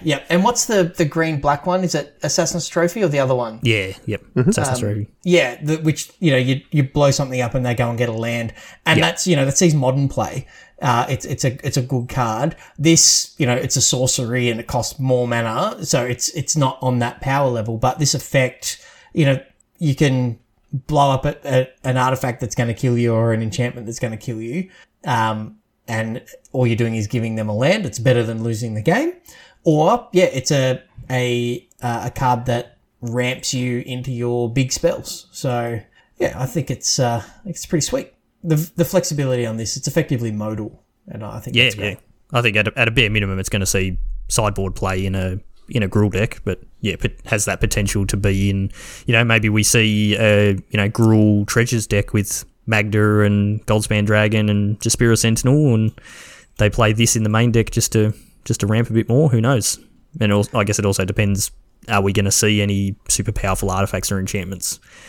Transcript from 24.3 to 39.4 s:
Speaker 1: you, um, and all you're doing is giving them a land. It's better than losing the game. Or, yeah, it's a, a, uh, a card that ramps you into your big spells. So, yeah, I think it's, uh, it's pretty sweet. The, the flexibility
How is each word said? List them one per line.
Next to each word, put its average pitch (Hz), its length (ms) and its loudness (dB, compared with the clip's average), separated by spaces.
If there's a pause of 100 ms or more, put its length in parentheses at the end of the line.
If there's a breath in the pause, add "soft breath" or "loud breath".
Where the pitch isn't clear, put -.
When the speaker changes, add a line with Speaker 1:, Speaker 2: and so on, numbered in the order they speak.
Speaker 1:
you, 156 280 -6 (360 loud breath)
um, 110 520 -2 (300)
and 113 340 -6 (300)
all 127 160 0
you're 113 80 2
doing 113 200 0
is 107 120 -2
giving 113 280 -4
them 110 120 -4
a 104 80 -4
land. 165 300 2
It's - 140 -8
better 120 240 2
than 113 200 -6
losing 113 300 -4
the 107 80 -4
game. 294 320 0 (500 loud breath)
Or, 170 480 2
yeah, 180 140 4
it's - 260 -2
a, 131 320 0 (260)
a, 120 560 -2 (160)
uh, 120 240 -4
a 123 60 -4
card 123 360 0
that - 300 -4 (240)
ramps 123 520 -4
you 123 320 -2
into 127 260 -8
your 120 400 -2
big 131 220 0
spells. - 580 -4
So, 120 480 -4 (400 soft breath)
yeah, - 180 -2
I 131 80 -2
think 139 240 -4
it's, - 300 -4
uh, 117 240 0 (220 loud breath)
it's 180 200 -12
pretty 160 200 -2
sweet. - 260 -4 (320)
The, 160 120 2 (200)
the 170 100 2
flexibility 139 600 0